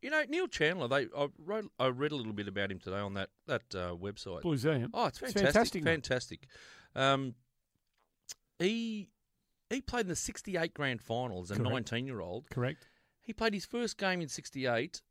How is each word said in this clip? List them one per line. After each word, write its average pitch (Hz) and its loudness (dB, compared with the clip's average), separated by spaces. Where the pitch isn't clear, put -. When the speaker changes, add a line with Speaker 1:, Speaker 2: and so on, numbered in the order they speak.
Speaker 1:
You 262 -8
know, 302 4
Neil 349 0
Chandler, 156 2
they, 135 4
I 143 2
wrote, 202 -4
I 131 4
read 131 2
a 151 -2
little 110 -2
bit 104 -2
about 98 0
him 92 -4
today 95 -4
on 101 -2
that, 95 -2
that, 131 0
uh, 90 -2
website. 98 -8
Speaker 2:
Blues 156 2
Zealand. 143 2
Speaker 1:
Oh, 240 2
it's - -4
Speaker 2:
It's 254 -6
Speaker 1:
fantastic. 196 6
Speaker 2:
fantastic, 208 4
mate. 160 4
Speaker 1:
Fantastic. 127 -2
Um, 135 2
he, 220 0
he 262 -2
played 240 -2
in 196 0
the 170 -2
sixty-eight 170 -2
grand 131 -2
final 113 -2
as 87 -6
a 101 0
Speaker 2:
Correct. 117 2
Speaker 1:
nineteen-year-old. 117 -2
Speaker 2:
Correct. 127 -2
Speaker 1:
He 220 -10
played 226 0
his 190 -4
first 240 -2
game 185 2
in 156 -2
sixty-eight 131 -2